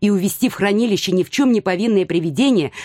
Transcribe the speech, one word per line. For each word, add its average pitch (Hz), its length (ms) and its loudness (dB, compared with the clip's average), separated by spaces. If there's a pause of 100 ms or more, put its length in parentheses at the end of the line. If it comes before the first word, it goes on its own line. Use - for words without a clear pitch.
и 208 80 2
увезти 202 400 0
в - 40 -8
хранилище 202 580 0
ни 180 100 0
в - 80 -10
чем 262 200 0
не 220 120 2
повинное 196 420 0
привидение 170 680 0 (120)